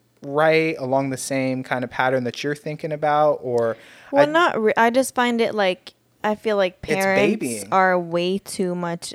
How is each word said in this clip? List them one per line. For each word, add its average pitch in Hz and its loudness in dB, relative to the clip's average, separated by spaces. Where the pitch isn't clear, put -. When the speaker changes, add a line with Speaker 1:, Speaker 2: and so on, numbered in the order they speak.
Speaker 1:
right 160 2
along 135 0
the 131 -4
same 131 -4
kind 123 -4
of 120 -8
pattern 131 0
that - -6
you're 147 -2
thinking 156 -8
about, 151 2
or 117 0
Speaker 2:
Well, 285 6
Speaker 1:
I - 4
Speaker 2:
not 311 2
re-, 214 2
I 233 4
just 254 0
find 240 0
it, 214 0
like, 190 -2
I 214 0
feel 208 -2
like 185 0
Speaker 1:
It's - -4
Speaker 2:
parents 196 2
Speaker 1:
babying. 208 -2
Speaker 2:
are 185 4
way 175 -2
too 180 -4
much 170 -6